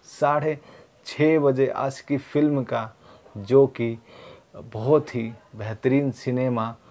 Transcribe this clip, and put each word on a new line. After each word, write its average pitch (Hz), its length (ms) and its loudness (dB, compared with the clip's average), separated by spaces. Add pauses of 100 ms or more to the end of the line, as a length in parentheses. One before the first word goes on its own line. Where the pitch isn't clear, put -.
साढ़े 147 540 -2 (480)
छः 156 340 2
बजे 135 280 2
आज 135 340 -6
की 147 160 -4
फिल्म 147 460 0
का, 113 320 -6 (420)
जो 127 300 6
कि 117 300 -4 (760)
बहुत 139 420 0
ही 113 180 -6 (220)
बेहतरीन 127 560 0
सिनेमा 123 640 -4 (160)